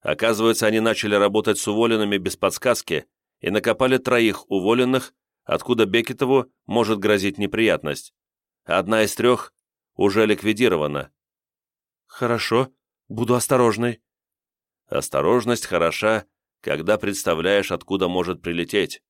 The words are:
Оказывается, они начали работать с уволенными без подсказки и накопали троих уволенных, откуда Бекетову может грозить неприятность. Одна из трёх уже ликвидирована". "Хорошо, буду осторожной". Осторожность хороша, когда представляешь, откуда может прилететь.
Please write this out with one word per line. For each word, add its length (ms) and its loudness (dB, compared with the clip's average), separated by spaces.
Оказывается, 640 0
они 120 2
начали 360 0
работать 420 2
с 100 -6
уволенными 520 0
без 180 -6
подсказки 720 -2
и 100 -4
накопали 480 0
троих 500 0
уволенных, 680 0
откуда 420 0
Бекетову 640 0
может 320 0
грозить 400 0
неприятность. 720 -2
Одна 380 0
из 120 -2
трёх 360 0
уже 320 2
ликвидирована". 840 0
"Хорошо, 680 -2
буду 260 -2
осторожной". 680 0
Осторожность 800 -2
хороша, 600 0
когда 380 -2
представляешь, 720 0
откуда 360 -2
может 360 -2
прилететь. 680 -2